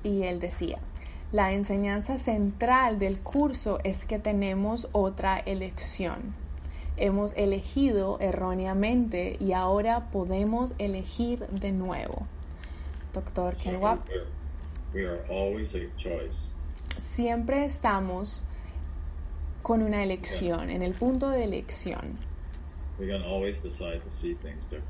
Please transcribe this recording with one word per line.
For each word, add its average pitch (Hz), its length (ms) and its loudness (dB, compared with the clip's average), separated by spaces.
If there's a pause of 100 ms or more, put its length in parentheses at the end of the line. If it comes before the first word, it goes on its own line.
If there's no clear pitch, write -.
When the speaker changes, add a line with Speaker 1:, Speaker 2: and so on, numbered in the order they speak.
Speaker 1:
Y 196 200 2
él 180 160 0
decía, - 400 -2 (520)
"La 196 220 6
enseñanza 202 640 2
central 226 840 4
del 196 220 2
curso 262 640 2
es 190 200 0
que 214 140 0
tenemos 208 720 0
otra 190 480 4
elección. 190 960 -4 (640)
Hemos 202 400 4
elegido 202 840 2
erróneamente 190 1200 2
y 190 140 2
ahora 208 580 4
podemos 208 680 2
elegir 208 680 -2
de 196 240 0
nuevo." 185 560 -2 (840)
Doctor 180 420 0
Speaker 2:
So - 80 -4
Speaker 1:
Ken 185 160 -2
Wap- 208 300 4
Speaker 2:
we're, - 160 -4 (680)
we 95 140 0
are 87 220 -2
always 98 460 0
a 76 200 -2
choice. 78 560 -4 (460)
Speaker 1:
Siempre 240 680 2
estamos 196 800 0 (1160)
con 226 220 4
una 208 200 2
elección, 180 640 0
Speaker 2:
Yeah. 180 100 -2
Speaker 1:
en 180 60 0
el 180 100 0
punto 262 360 2
de 262 140 2
elección. - 760 -4 (800)
Speaker 2:
We 95 100 -6
can 95 160 -2
always 98 380 -2
decide 85 380 -6
to - 120 -10
see 87 240 -4
things 73 340 -10
different. - 200 -8